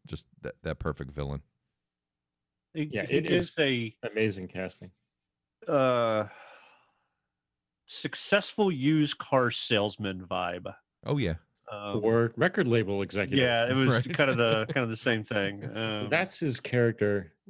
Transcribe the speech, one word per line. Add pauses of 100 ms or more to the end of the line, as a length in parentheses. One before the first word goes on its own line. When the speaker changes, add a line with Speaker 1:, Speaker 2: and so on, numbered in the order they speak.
Speaker 1:
just (180)
that,
that
perfect
villain. (1300)
Speaker 2:
He,
Speaker 3:
Yeah,
Speaker 2:
he
Speaker 3:
it
is
Speaker 2:
gives
a (140)
Speaker 3:
amazing
casting. (760)
Speaker 2:
uh, (1600)
successful
used
car
salesman
vibe. (320)
Speaker 1:
Oh,
yeah. (360)
Speaker 2:
Um,
Speaker 3:
Or
record
label
executive.
Speaker 2:
yeah,
it
was
Speaker 1:
Right.
Speaker 2:
kind
of
the,
Speaker 1:
<laughs>
Speaker 2:
kind
of
the
same
thing. (120)
Um,
Speaker 3:
That's
his
character, (160)